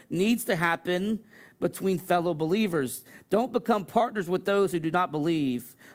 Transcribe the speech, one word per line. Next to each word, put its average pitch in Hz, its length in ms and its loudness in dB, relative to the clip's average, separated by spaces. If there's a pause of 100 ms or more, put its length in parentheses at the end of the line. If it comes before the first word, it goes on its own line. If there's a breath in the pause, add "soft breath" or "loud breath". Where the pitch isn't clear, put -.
needs 214 380 0
to 214 100 0
happen 180 640 0 (400 loud breath)
between 185 380 0
fellow 175 380 0
believers. 160 680 0 (280 loud breath)
"Don't 226 200 2
become 220 340 0
partners 214 440 0
with 180 160 -2
those 202 260 2
who 175 80 0
do 160 120 -4
not 175 200 2
believe. 147 640 -2 (200 loud breath)